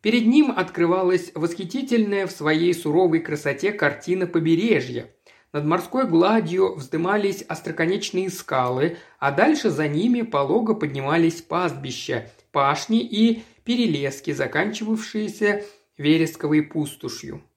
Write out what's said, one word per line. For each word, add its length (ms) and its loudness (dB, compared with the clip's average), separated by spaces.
Перед 240 2
ним 300 6
открывалась 760 0
восхитительная 920 -2
в 60 -8
своей 420 2
суровой 460 2
красоте 520 -2
картина 540 -2
побережья. 880 0
Над 120 -4
морской 420 0
гладью 680 2
вздымались 680 -2
остроконечные 880 -4
скалы, 680 -2
а 120 0
дальше 400 2
за 180 0
ними 340 0
полого 520 0
поднимались 680 0
пастбища, 880 -6
пашни 480 2
и 420 2
перелески, 680 -2
заканчивавшиеся 1300 -2
вересковой 680 2
пустошью. 800 -8